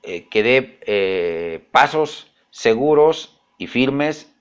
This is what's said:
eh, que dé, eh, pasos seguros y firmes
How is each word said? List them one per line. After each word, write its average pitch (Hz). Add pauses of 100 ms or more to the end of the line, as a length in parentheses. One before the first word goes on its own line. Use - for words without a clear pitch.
eh, -
que 107
dé, 131
eh, 87
pasos 147 (200)
seguros 147 (160)
y -
firmes 143